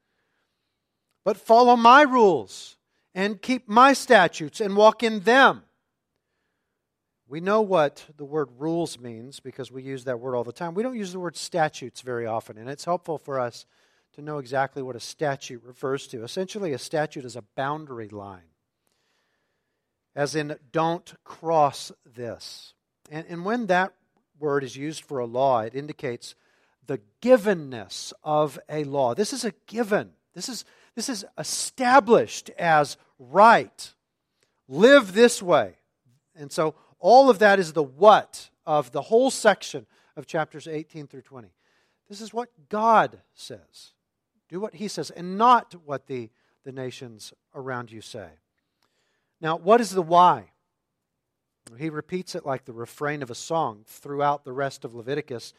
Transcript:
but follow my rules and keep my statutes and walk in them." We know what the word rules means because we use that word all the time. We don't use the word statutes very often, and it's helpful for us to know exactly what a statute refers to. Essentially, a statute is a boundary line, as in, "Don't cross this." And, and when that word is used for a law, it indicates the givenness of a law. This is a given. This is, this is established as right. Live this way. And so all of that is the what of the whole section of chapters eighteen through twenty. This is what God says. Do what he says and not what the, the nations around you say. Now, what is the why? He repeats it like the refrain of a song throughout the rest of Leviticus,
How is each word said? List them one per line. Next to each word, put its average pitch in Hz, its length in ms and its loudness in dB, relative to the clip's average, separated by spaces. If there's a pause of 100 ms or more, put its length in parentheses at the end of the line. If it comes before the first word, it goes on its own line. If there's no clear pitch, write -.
(1200)
but 202 140 -2
follow 240 380 6
my 240 260 10
rules 220 760 2 (360)
and 196 280 -6
keep 254 260 -6
my 247 260 6
statutes 180 640 2
and 202 160 -4
walk 214 280 4
in 220 160 -2
them." 214 440 4 (1600)
We 147 140 -12
know 208 200 0
what 175 440 0 (120)
the 147 80 -16
word 143 320 -6
rules 160 400 -6
means 120 420 -18
because 123 320 -16
we 127 120 -16
use 131 220 -12
that 123 140 -6
word 127 160 -6
all 120 80 -2
the 117 80 -12
time. 170 220 -10
We 196 80 -4
don't 254 160 -6
use 196 140 -10
the 185 80 -12
word 175 180 -10
statutes - 640 -6
very 120 240 -8
often, 110 320 -8
and 113 100 -16
it's 139 180 -14
helpful 170 340 -6
for 135 200 -8
us 120 280 -8 (460)
to 147 100 -20
know 151 160 -10
exactly 135 420 -6
what 127 140 -12
a 117 40 -16
statute 135 640 -10
refers 131 440 -8
to. 113 160 -12
Essentially, 185 500 -8
a 123 60 -8
statute 151 440 -6
is 117 120 -16
a 117 80 -16 (120)
boundary 139 540 -8
line, 98 400 -18 (1700)
as 143 180 -4
in, 151 240 -6 (140)
"Don't 165 420 -4 (100)
cross 160 680 -2 (120)
this." 117 680 -16 (380)
And, 156 160 -12
and 175 160 -12
when 226 240 -4
that 185 280 0 (420)
word 143 260 -2
is 120 120 -14
used 147 280 -12
for 143 140 -10
a 123 80 -6
law, 123 360 0
it 113 120 -8
indicates 139 640 -12 (500)
the 131 140 -8 (240)
givenness 175 920 0 (100)
of 151 360 -2 (100)
a 151 140 -6
law. 135 320 -2
This 208 180 -4
is 247 100 -10
a 226 100 -6 (120)
given. 202 460 -4 (240)
This 175 120 -12
is, 233 160 -12 (300)
this 226 160 -10
is 202 160 -10 (100)
established 220 1160 0
as 156 460 0 (200)
right. 160 760 2 (760)
Live 196 460 6
this 233 280 4
way. 135 360 0 (580)
And 147 160 -18
so 160 240 -4 (240)
all 254 320 8
of 185 80 2
that 196 180 6
is 160 160 -2
the 160 80 -2
what 147 680 4 (160)
of 151 240 -2
the 147 100 -6
whole 233 300 2
section - 560 -2 (280)
of 143 120 -18
chapters 156 400 -8
eighteen 156 400 -12
through 127 160 -20
twenty. 120 260 -20 (600)
This 202 120 -18
is 214 100 -18
what 240 180 -10 (200)
God 202 520 2 (120)
says. - 600 -20 (560)
Do 170 100 -12
what 208 160 -10
he 196 120 -8
says 160 220 -8
and 180 260 -12
not 233 380 2 (100)
what 143 220 -10
the, 120 240 -10 (340)
the 135 80 -16
nations 127 640 -14 (220)
around 127 360 -10
you 110 100 -20
say. 98 280 -18 (1120)
Now, 160 160 -4
what 202 240 4
is 202 80 -4
the 185 140 -2
why? 165 480 4 (1300)
He 156 140 -10
repeats 165 420 -10
it 170 140 -10
like 131 180 -6
the 120 80 -18
refrain 147 480 -8
of 120 80 -12
a 117 60 -12
song 131 500 -6
throughout 143 580 -4
the 135 80 -16
rest 135 320 -8
of 117 120 -16
Leviticus, 123 640 -10